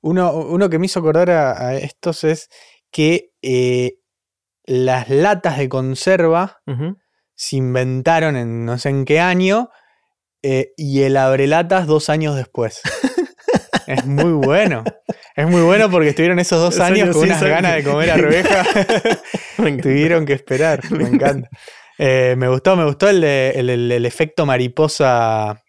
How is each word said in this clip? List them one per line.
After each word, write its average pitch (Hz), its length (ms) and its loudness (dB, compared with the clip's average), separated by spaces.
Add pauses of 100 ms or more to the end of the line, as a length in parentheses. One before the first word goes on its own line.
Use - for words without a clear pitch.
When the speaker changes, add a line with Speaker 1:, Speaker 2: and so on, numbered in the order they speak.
Speaker 1:
Uno, 175 320 0
uno 165 360 -2
que 160 100 0
me 180 80 0
hizo 185 120 -4
acordar 165 300 2
a, 127 400 0
a 135 60 -4
estos 147 480 -8
es 160 260 -2 (420)
que, 160 400 0 (100)
eh, 123 540 -2 (720)
las 127 420 -2
latas 170 500 0
de 135 100 -2
conserva 165 960 -2
Speaker 2:
Ujú. 151 320 -8 (380)
Speaker 1:
se - 220 -8
inventaron 131 760 0
en 117 300 -6
no 120 140 -4
sé 143 100 -4
en 139 160 -2
qué 151 140 2
año, 185 500 0 (720)
eh, 135 340 -2
y 139 280 -2
el 135 140 2
abrelatas 147 680 2
dos 151 240 0
años 151 260 -2
después. 120 480 -6
Speaker 2:
<laughs> - 60 -6 (1000)
Speaker 1:
Es 139 160 -4
muy 143 280 0
bueno. 147 520 0 (520)
Es 147 120 -2
muy 175 140 4
bueno 196 300 4
porque 160 180 4
estuvieron 170 300 2
esos 175 200 0
dos 170 160 2
Speaker 2:
Dos 180 80 2
Speaker 1:
años 190 200 2
Speaker 2:
años 175 120 2
Speaker 1:
con 156 60 4
Speaker 2:
sin 185 80 4
Speaker 1:
unas 165 100 0
Speaker 2:
saber 151 140 2
Speaker 1:
ganas 175 220 2
Speaker 2:
qué. 151 80 -2
Speaker 1:
de 143 80 -2
comer 156 180 0
arveja. 170 540 2
Speaker 2:
<laughs> - 960 -2
Me 214 100 2
encanta. 135 140 -4
Speaker 1:
Tuvieron 151 420 2
que 139 80 -2
esperar. 135 520 -2
Speaker 2:
<laughs> - 60 -14
Speaker 1:
Me - 120 -2
encanta. 135 440 0 (520)
Eh, 131 360 2
me 127 120 0
gustó, 131 280 2
me 170 100 0
gustó 147 240 0
el 190 120 4
de, 135 300 0
el, 127 180 -2
el, 120 220 -2
el 120 160 0
efecto 156 400 -4
mariposa 123 1200 0